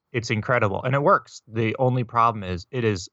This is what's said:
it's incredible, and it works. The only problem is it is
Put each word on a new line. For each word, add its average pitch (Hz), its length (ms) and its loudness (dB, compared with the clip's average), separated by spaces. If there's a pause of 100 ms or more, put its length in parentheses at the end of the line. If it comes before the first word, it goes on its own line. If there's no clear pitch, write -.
(120)
it's 117 180 -4
incredible, 110 520 0
and 127 120 -2
it 143 80 0
works. - 460 0
The 110 300 -2
only 127 260 2
problem 113 380 0
is 90 280 -6
it 123 140 -2
is 98 280 0